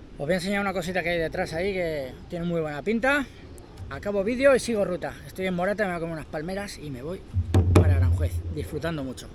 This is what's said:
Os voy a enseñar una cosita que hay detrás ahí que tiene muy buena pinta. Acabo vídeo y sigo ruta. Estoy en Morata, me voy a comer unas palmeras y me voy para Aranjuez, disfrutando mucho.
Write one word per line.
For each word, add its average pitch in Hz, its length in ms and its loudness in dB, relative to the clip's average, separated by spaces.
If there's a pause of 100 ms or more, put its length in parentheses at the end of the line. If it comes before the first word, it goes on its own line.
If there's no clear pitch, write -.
(180)
Os 143 80 -4
voy 160 60 2
a 185 60 4
enseñar 202 220 0
una 202 120 0
cosita 180 320 -2
que 170 60 0
hay 175 80 2
detrás 160 340 -2
ahí 180 200 0
que 156 400 -2 (160)
tiene 170 180 -4
muy 170 140 2
buena 147 220 -4
pinta. 247 420 2 (680)
Acabo 196 340 -2
vídeo 254 320 6
y - 20 4
sigo 208 260 0
ruta. 156 300 -4 (100)
Estoy 185 220 -6
en 185 80 0
Morata, 190 300 2
me 185 60 0
voy 175 80 -2
a - 20 -4
comer 165 140 -4
unas 151 120 -8
palmeras 190 520 -6
y 147 120 -10
me 123 120 -8
voy 170 200 -8 (520)
para 87 200 8
Aranjuez, 87 380 4 (240)
disfrutando 151 480 -4
mucho. 120 300 -8